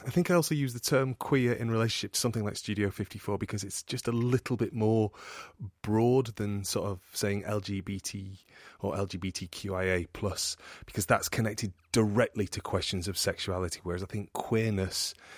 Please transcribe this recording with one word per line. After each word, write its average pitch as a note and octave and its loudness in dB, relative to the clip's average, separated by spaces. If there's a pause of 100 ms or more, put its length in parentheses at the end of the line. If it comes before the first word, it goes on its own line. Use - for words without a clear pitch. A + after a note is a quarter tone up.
I B2+ -6
think F3 2
I F3+ 6
also E3 4
use C3+ 0
the A#2+ -8
term C3 2
queer B2 2
in A#2 -2
relationship A2+ 2
to - 0
something A2+ 0
like G#2 -4
Studio G2+ 0
fifty-four G2+ -4
because G2+ -4
it's - -8
just - -4
a A#2+ 0
little B2 2
bit A2+ 0
more A2 4 (720)
broad A#2+ 4 (100)
than G2+ -2
sort F#2+ -2
of F#2+ -4 (120)
saying G2+ 0
L G#2 -2
G G2 -4
B G2 -6
T G2 -10 (400)
or F#2+ -2
L G2 0
G F#2+ -8
B F#2 -4
T F2+ -8
Q F#2+ -6
I F#2 0
A F#2 4
plus, - -4 (300)
because - -2
that's - 2
connected G#2+ -2 (200)
directly G#2+ 4
to - -8
questions F#2 -2
of F#2+ -4
sexuality, F#2 -2
whereas F2+ -4
I G2 -6
think G2+ -8
queerness G#2+ 0 (240)